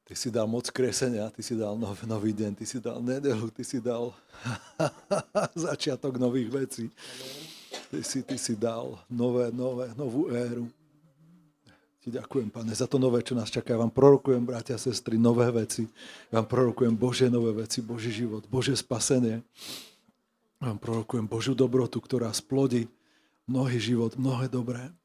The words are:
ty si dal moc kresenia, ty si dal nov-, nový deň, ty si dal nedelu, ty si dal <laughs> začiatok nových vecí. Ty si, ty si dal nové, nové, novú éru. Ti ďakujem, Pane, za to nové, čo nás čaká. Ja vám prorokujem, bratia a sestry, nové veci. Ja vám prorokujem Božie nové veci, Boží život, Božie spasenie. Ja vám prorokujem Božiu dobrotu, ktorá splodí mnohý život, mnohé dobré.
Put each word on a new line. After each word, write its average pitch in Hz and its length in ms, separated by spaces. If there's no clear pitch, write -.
ty - 160
si 120 160
dal 110 160
moc 117 240
kresenia, 120 560
ty - 160
si - 80
dal 107 240
nov-, 101 320
nový 107 240
deň, 104 240
ty 110 80
si 120 160
dal 120 240
nedelu, 127 480
ty - 80
si 127 160
dal 117 320
<laughs> - 800
začiatok 135 480
nových 123 320
vecí. 127 400
Ty 147 80
si, 131 240
ty 131 160
si 113 160
dal 117 400
nové, 120 400
nové, 123 400
novú 135 400
éru. 120 320
Ti - 80
ďakujem, 117 400
Pane, 113 240
za 123 160
to 139 80
nové, 123 240
čo 123 160
nás 107 160
čaká. 120 240
Ja 117 80
vám 110 80
prorokujem, 135 480
bratia 120 320
a 110 80
sestry, 113 400
nové 120 320
veci. 113 320
Ja 113 80
vám 110 80
prorokujem 120 480
Božie 123 320
nové 117 240
veci, 113 320
Boží 113 240
život, 110 400
Božie 131 240
spasenie. 117 720
Ja 123 160
vám 101 80
prorokujem 113 480
Božiu 113 240
dobrotu, 123 480
ktorá 117 320
splodí 123 560
mnohý 127 320
život, 113 400
mnohé 131 320
dobré. 123 400